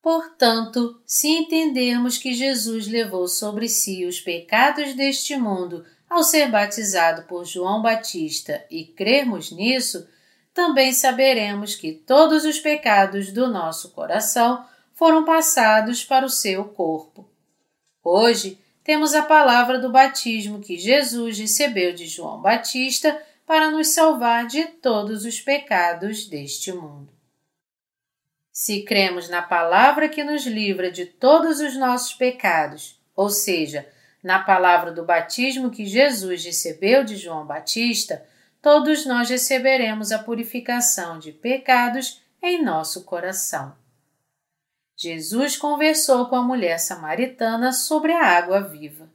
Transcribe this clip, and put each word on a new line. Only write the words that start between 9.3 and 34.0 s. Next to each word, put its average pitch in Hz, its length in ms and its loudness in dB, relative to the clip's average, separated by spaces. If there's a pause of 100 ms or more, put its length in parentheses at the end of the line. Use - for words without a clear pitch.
nisso, 214 560 -4 (460)
também 269 400 2
saberemos 233 840 0
que 156 180 -10
todos 302 520 4
os 302 160 -2
pecados 202 720 0
do 247 160 0
nosso 170 440 -6
coração 233 720 0 (280)
foram 320 320 6
passados 240 800 2
para 262 220 2
o 254 40 -4
seu 202 360 -2
corpo. 160 640 -6 (720)
Hoje, 202 580 2 (240)
temos 302 300 0
a 302 80 4
palavra 254 560 4
do 254 120 -4
batismo 226 680 2
que 175 160 -10
Jesus 233 640 0
recebeu 214 560 -2
de 170 120 -14
João - 360 -12
Batista 254 760 0 (280)
para 311 240 2
nos 311 180 0
salvar 240 580 2
de 285 180 -2
todos 214 600 -4
os 233 160 -8
pecados 208 840 -2
deste 143 440 -10
mundo. 147 380 -14 (1400)
Se 208 300 -4
cremos 185 460 0
na 175 120 -2
palavra 202 680 4
que 294 160 -6
nos 285 240 -4
livra 196 440 -2
de 180 160 -10
todos 302 540 4
os 277 160 -4
nossos 247 360 -2
pecados, 165 880 -2 (160)
ou 202 140 0
seja, 156 580 -4 (340)